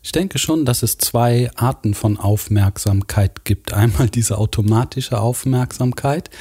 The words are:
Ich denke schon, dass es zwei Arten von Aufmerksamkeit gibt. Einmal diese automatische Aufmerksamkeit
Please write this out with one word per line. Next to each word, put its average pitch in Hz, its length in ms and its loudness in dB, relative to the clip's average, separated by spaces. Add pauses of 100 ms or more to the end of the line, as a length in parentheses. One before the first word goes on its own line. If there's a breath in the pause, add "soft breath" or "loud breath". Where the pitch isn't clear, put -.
Ich - 100 -12
denke 170 260 -2
schon, 160 260 0
dass 123 180 0
es - 140 -2
zwei 120 580 2
Arten 120 380 0
von 104 240 0
Aufmerksamkeit 101 1300 0
gibt. - 280 -4
Einmal 110 360 2
diese 113 280 -2
automatische 110 800 0
Aufmerksamkeit 127 1080 -2 (120)